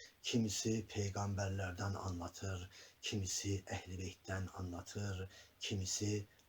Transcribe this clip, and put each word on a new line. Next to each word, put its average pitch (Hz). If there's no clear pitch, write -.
kimisi 110
peygamberlerden 98
anlatır, 90
kimisi 98
Ehl-i 92
Beyt'ten 92
anlatır, 92
kimisi 104